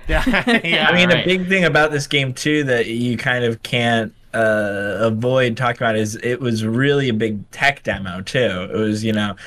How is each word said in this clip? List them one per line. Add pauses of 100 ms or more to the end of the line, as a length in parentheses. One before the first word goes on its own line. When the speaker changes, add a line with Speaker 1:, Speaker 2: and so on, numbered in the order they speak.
Speaker 1:
<laughs>
Yeah, (400)
yeah,
Speaker 2:
I
mean,
Speaker 1:
right.
Speaker 2:
a
big
thing
about
this
game,
too,
that
you
kind
of
can't, (220)
uh,
avoid
talking
about
is
it
was
really
a
big
tech
demo,
too.
It
was,
you
know, (100)